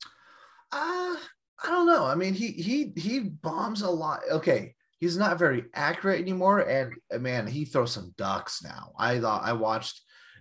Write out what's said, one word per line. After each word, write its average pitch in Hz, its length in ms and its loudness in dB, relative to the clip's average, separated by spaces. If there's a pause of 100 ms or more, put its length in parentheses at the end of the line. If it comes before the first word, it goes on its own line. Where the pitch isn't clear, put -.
(720)
uh, 349 460 -2 (480)
I - 20 -2
don't 339 200 4
know. 330 180 6
I 131 100 2
mean, 185 180 0
he, 220 140 -2
he, 220 480 -2
he 214 240 -2
bombs 185 640 -4
a 196 80 0
lot. 156 320 -2 (100)
Okay, 151 440 2 (240)
he's 170 180 0
not 190 220 2
very 131 340 4
accurate 170 480 0
anymore, 185 380 4
and, 127 340 0 (200)
uh, 113 40 -2
man, 123 300 -2
he 143 180 -4
throws 120 260 2
some 92 260 -10
ducks - 460 -4
now. - 340 -14
I 120 220 2
thought, 110 240 0
I 117 100 0
watched 113 480 -2 (400)